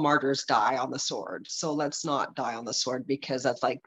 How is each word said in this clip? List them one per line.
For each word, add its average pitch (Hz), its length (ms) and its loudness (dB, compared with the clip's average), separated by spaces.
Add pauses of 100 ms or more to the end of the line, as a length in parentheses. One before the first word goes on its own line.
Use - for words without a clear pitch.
martyrs 139 420 4
die 120 320 4
on 127 140 -2
the 127 80 -4
sword. - 500 -6
So 160 240 -4
let's 147 320 -2
not 143 320 -2
die 120 180 -2
on 117 120 -10
the 110 80 -4
sword 127 320 -2
because 135 380 -2
that's 123 180 0
like 131 240 0